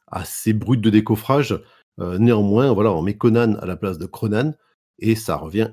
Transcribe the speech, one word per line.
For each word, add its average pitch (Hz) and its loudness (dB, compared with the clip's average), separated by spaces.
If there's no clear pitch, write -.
assez - -6
brut 110 0
de 110 4
décoffrage. 110 2
Euh, 90 -6
néanmoins, 113 4
voilà, 104 2
on 80 -2
met 101 -4
Conan 113 2
à - -10
la 90 -6
place 95 -6
de 80 -10
Cronan 110 -4
et 110 2
ça 92 -6
revient 82 -4